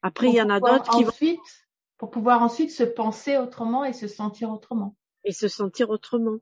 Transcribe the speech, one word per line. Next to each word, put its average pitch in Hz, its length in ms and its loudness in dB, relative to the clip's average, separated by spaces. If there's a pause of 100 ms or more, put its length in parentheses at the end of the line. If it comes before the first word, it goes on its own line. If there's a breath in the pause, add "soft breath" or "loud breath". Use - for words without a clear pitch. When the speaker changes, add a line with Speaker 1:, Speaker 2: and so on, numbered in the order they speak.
Speaker 1:
Après, 185 220 -2
Speaker 2:
Pour 240 80 6
Speaker 1:
il 233 40 6
y 226 40 4
en 208 80 2
a 202 80 4
Speaker 2:
pouvoir 247 220 4
Speaker 1:
d'autres 233 160 2
qui 240 80 6
vont 220 60 0
Speaker 2:
ensuite, - 560 -4 (300)
pour - 140 -12
pouvoir 233 320 2
ensuite 233 300 0
se - 100 0
penser 233 540 -2
autrement 247 480 -2
et 262 80 -4
se 220 160 -10
sentir 214 420 -6
autrement. 214 460 -6 (260)
Speaker 1:
Et 202 80 -4
se 208 160 -4
sentir 208 440 -2
autrement. 226 520 -2